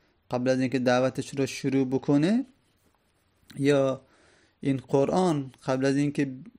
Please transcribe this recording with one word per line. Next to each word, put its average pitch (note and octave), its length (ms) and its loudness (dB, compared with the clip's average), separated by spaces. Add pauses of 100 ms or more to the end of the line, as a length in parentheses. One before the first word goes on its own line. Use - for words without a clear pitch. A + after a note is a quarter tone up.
(320)
قبل B2+ 180 -2
از C3 100 2
اینکه C3 200 0
دعوتش B2+ 580 0
رو C3+ 80 0
شروع C3+ 400 0
بکنه D3 600 2 (1120)
یا C3+ 500 0 (560)
این C3+ 160 -2
قرآن C#3 760 0 (140)
قبل C3 200 0
از C3+ 100 2
اینکه C#3+ 400 -2 (240)